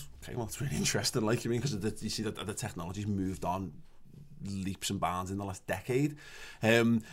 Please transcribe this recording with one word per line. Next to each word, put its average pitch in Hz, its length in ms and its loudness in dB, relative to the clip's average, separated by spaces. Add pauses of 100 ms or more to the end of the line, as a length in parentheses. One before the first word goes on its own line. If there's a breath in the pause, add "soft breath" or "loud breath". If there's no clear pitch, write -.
(240)
"Okay, - 120 -8
well, 120 100 -2
it's - 160 -8
really 143 140 0
interesting," - 500 2
like, 110 200 4
you 117 60 2
mean, 120 100 2
'cause 107 180 0
the, 104 220 0
you 110 80 -2
see 107 140 -2
that 104 120 -2 (120)
the 104 60 -4
technology's 92 540 -4
moved 95 380 0
on 92 260 -2 (760)
leaps 95 440 -4
and 98 100 0
bounds 90 320 0
in 98 60 -2
the 101 80 -4
last 95 220 -8
decade. 131 480 2 (460 loud breath)
Um, 117 400 8 (120)